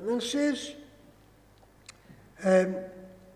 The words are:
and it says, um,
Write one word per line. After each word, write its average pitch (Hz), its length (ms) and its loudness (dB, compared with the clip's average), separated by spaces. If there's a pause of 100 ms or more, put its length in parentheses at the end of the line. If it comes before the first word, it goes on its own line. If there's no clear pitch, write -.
and 226 200 -2
it - 20 -6
says, 285 520 -2 (1700)
um, 190 320 6 (600)